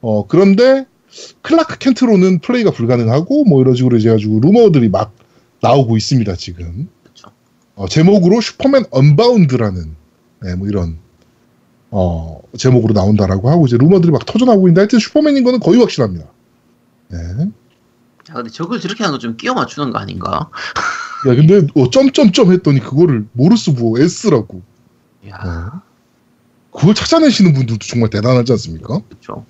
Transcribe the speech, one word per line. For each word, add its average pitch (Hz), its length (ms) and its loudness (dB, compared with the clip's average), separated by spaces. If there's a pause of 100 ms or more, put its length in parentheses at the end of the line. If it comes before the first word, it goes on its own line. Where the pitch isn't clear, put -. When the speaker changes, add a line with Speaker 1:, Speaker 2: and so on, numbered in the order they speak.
Speaker 1:
어, 107 260 -4
그런데 240 580 2 (560)
클라크 320 360 -2
켄트로는 202 640 2
플레이가 233 320 -2
불가능하고, 127 760 0
뭐, 143 160 4
이런 131 140 4
식으로 127 220 2
이제 110 120 2
가지고 107 320 0
루머들이 170 480 4
막 - 240 -4 (480)
나오고 117 360 2
있습니다, 104 380 -2
지금. 87 520 -14 (160)
Speaker 2:
그쵸. - 260 -20 (460)
Speaker 1:
어, 98 120 -10
제목으로 185 540 4
슈퍼맨 269 500 -2
언바운드라는, 131 1040 0 (480)
네, 90 120 -8
뭐, 95 120 -8
이런, 87 300 -6 (920)
어, 82 500 -6 (160)
제목으로 117 360 2
나온다라고 101 560 0
하고, 165 160 2
이제 120 120 0
루머들이 170 340 4
막 127 140 -2
터져나오고 220 420 2
있는데, 175 140 4
하여튼 214 180 2
슈퍼맨인 285 440 0
거는 247 160 0
거의 196 200 2
확실합니다. 101 460 -2 (840)
네. 90 80 -14 (1080)
Speaker 2:
자, 160 80 -20
근데 120 160 -10
저걸 175 320 -8
저렇게 - 220 -8
하는 151 140 -4
거 120 40 -10
좀 117 160 -8
끼워 240 180 -6
맞추는 143 360 -6
거 - 80 -6
아닌가? 92 500 -8 (800)
Speaker 1:
야, 123 60 2
근데, 160 260 4 (140)
어, 131 160 2
점점점 262 600 2
했더니 160 300 0
그거를 135 520 0
모르스 180 400 2
부호 117 260 -2
S라고. 143 600 -2 (680)
Speaker 2:
야. 98 140 -20
Speaker 1:
네. 90 360 -12 (1000)
그걸 185 180 2
찾아내시는 240 580 2
분들도 117 320 -4
정말 117 240 -2
대단하지 120 440 0
않습니까? 92 460 -8 (100)
Speaker 2:
그쵸. - 400 -16